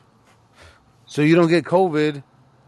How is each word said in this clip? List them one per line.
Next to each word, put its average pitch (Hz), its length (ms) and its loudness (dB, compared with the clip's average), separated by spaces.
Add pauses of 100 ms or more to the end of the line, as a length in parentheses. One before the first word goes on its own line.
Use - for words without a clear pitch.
(1080)
so 147 160 -6
you 156 140 4
don't 170 120 2
get 160 160 0
covid." 151 580 -2 (460)